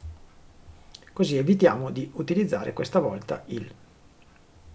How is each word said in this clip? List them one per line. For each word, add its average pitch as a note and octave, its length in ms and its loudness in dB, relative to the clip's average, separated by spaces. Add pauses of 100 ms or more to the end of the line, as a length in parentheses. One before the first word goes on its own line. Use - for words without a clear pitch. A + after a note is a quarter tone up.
(1120)
Così D3 240 2
evitiamo C#3 540 4
di C3 240 -6
utilizzare - 580 -2
questa - 260 -2
volta G#2 480 -2
il A2 260 -8 (1040)